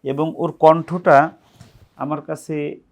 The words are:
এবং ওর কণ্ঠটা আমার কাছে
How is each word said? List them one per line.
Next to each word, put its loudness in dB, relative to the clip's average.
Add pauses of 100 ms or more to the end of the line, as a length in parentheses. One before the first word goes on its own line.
এবং -6
ওর -6
কণ্ঠটা 2 (640)
আমার -8
কাছে -10 (120)